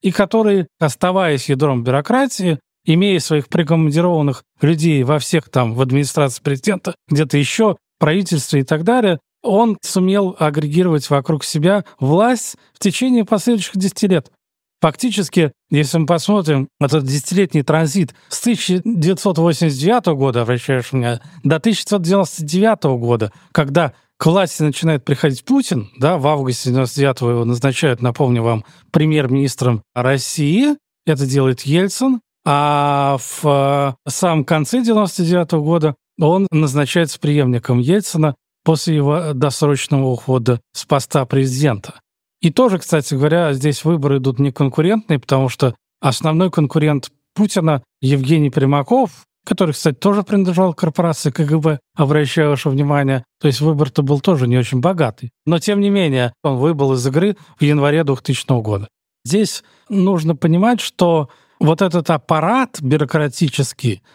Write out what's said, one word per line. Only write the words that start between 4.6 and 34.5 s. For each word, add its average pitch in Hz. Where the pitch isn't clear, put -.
людей 151
во 147
всех -
там, 120
в 123
администрации 135
президента, 170
где-то 147
ещё, 196
правительстве 160
и 135
так 156
далее, 208
он 214
сумел 190
агрегировать 151
вокруг 143
себя 180
власть 202
в -
течение 240
последующих 208
десяти 196
лет. 180
Фактически, 170
если 143
мы 160
посмотрим 151
этот 143
десятилетний 147
транзит 160
с -
тысяча 185
девятьсот 185
восемьдесят 165
девятого 180
года, 131
обращаешь 123
меня, 120
до 151
тысяча 220
девятьсот 202
девяносто 170
девятого 170
года, 117
когда 143
к -
власти 175
начинает 151
приходить 139
Путин, 180
да, 156
в 139
августе 135
девяносто 127
девятого 131
его 117
назначают, 123
напомню 123
вам, 113
премьер-министром 139
России, 147
это 143
делает 131
Ельцин, 196
а 143
в, -
э, -
самом 160
конце 165